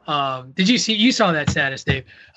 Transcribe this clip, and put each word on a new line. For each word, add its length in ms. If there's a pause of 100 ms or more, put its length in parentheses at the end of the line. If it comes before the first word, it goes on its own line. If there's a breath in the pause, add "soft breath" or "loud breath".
Um, 440
did 180
you 80
see, 160
you 180
saw 200
that 180
status, 340
Dave? 220 (320 loud breath)